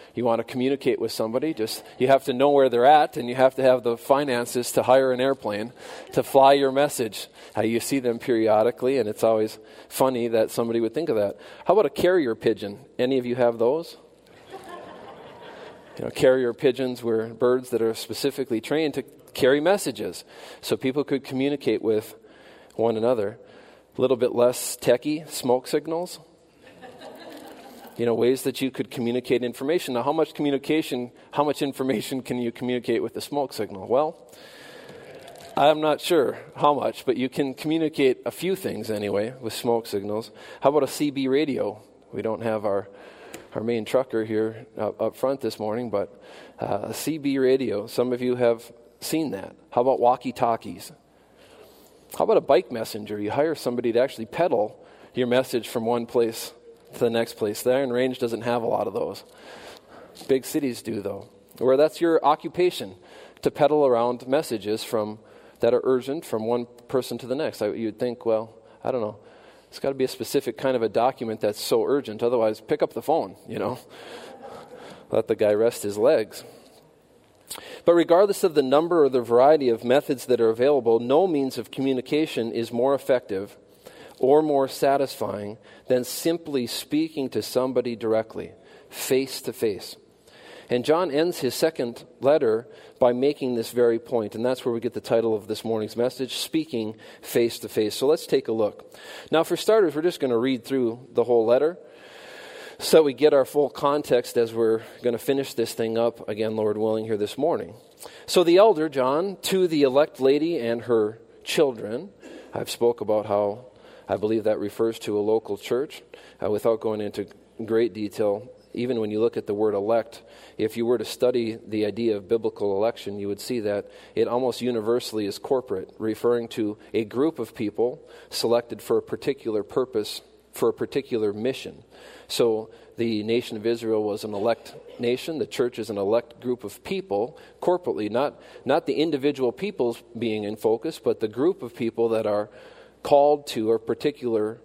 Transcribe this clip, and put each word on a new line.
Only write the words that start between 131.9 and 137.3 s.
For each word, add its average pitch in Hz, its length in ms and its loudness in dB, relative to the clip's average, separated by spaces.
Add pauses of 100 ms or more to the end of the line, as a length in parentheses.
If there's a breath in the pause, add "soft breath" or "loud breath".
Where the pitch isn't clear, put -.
So 113 420 2 (280 loud breath)
the 113 260 -2
nation 117 340 -2
of 104 80 -6
Israel 110 380 0
was 104 200 -4
an 104 100 -8
elect 113 420 -2 (240)
nation. 127 400 -2
The 104 80 -2
church 123 320 -4
is 107 100 -8
an 104 80 -4
elect 104 420 0
group 123 240 -6
of - 200 -14
people 120 540 -6 (240 loud breath)